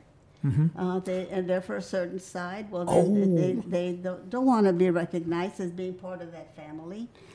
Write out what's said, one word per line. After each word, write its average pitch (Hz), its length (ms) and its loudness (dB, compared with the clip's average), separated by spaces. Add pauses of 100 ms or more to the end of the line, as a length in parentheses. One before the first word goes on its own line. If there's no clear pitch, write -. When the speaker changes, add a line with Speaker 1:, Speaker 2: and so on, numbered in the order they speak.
(420)
Speaker 1:
Mm-hmm. 147 320 4
Speaker 2:
uh, 180 260 -2
they, 185 300 -4
and 185 160 -2
they're 185 140 2
for 208 160 -6
a 196 60 -4
certain 185 360 -4
side, 185 520 -8
well, 175 160 -4
they, 175 160 4
they, 202 180 4
Speaker 1:
Oh. 190 140 6
Speaker 2:
they, 165 180 4 (140)
they 180 260 -2
don't, 180 380 -8
don't 254 160 2
wanna 214 260 6
be 180 160 4
recognized 170 720 -2
as 180 100 -4
being 185 220 -6
part 180 300 -10
of 165 100 -14
that 156 240 -18
family. 165 520 -12 (260)